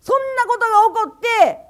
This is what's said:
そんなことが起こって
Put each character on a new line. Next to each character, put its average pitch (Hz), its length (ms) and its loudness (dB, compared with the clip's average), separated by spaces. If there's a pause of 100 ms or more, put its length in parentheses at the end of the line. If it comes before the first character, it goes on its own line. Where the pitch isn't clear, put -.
そ - 120 -2
ん 539 200 -4
な 480 100 -2
こ 480 80 -2
と 466 60 -6
が 466 60 0 (360)
起 - 80 -6
こ - 60 -20
っ - 40 -20
て 453 500 0